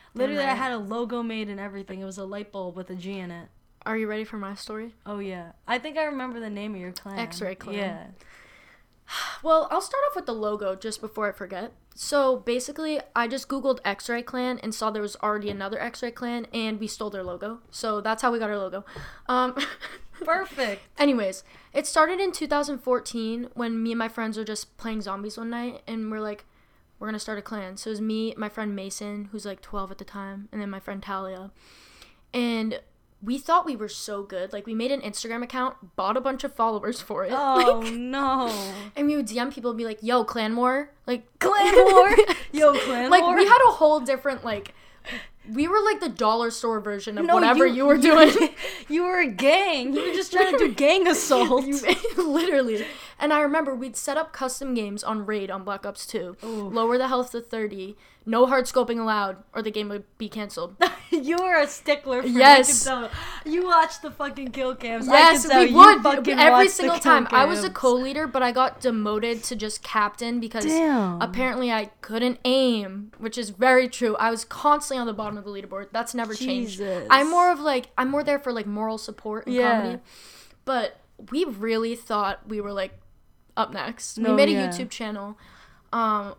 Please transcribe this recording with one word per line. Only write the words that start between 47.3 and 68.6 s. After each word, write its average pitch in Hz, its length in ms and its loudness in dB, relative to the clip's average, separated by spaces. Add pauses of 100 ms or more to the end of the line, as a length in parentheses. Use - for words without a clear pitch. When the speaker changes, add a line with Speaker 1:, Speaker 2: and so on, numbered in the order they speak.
Speaker 1:
whatever 320 320 6
Speaker 2:
you, 240 80 2
Speaker 1:
you 262 100 2
were 285 100 8
Speaker 2:
you, 269 60 2
Speaker 1:
doing. 311 480 10 (200)
Speaker 2:
<laughs> - 200 -14
you 320 140 0
were 359 160 0
a 339 80 2
gang. 277 680 2
You 294 80 -2
were 349 140 -4
just 370 160 -4
trying 370 220 4
to 277 40 4
do 254 160 4
Speaker 1:
<laughs> - 0 -
Speaker 2:
gang 339 340 4
assault. 277 600 2
Speaker 1:
You, 277 120 -2 (220)
<laughs> 440 160 -4
literally. 285 640 0 (360)
And 294 120 0
I 302 100 2
remember 285 340 -2
we'd 240 200 -10
set 285 220 -4
up 311 160 -6
custom 262 400 -6
games 208 300 -6
on 214 240 -4
RAID 202 240 -4
on 190 120 -8
Black 196 220 -8
Ops 202 220 -12
two. 190 360 -8
Speaker 2:
Ooh. 214 260 -8
Speaker 1:
Lower 226 280 0
the 254 100 0
health 254 260 -2
to 240 80 -8
thirty. 208 540 -10 (320)
No 233 200 4
hard 254 180 2
scoping 240 340 -2
allowed, 208 380 -2 (160)
or 226 80 -6
the 214 80 -4
game 214 200 -6
would 202 160 -10 (120)
be 220 100 -8
canceled. 208 540 -10
Speaker 2:
<laughs> 359 60 4 (240)
You 311 260 0
were 370 240 0
a 285 60 2
stickler 269 560 -4
for 247 40 -2
Speaker 1:
Yes. 262 580 10
Speaker 2:
it. 262 40 -2
I 254 140 -2
could 220 80 -8
tell. - 420 -8
You 359 140 0
watched 320 340 2
the 311 100 -10
fucking 277 400 -8
kill 254 240 -4
cams. 233 320 -6
Speaker 1:
Yes, 302 380 8
Speaker 2:
I - 20 -4
could 302 40 2
tell 262 100 8
Speaker 1:
we 254 80 6
Speaker 2:
you 247 80 2
Speaker 1:
would. 403 240 12
Speaker 2:
fucking 277 380 2
Speaker 1:
Every 294 120 10
Speaker 2:
watched 247 200 8
the - 40 -6
Speaker 1:
single 339 200 0
Speaker 2:
kill 339 80 -4
Speaker 1:
time. 277 280 6
I 262 140 6
was 339 140 0
a 370 80 -2
Speaker 2:
cams. - 80 -6
Speaker 1:
co-leader, 262 520 0
but 254 160 -2
I 247 80 2
got 254 300 0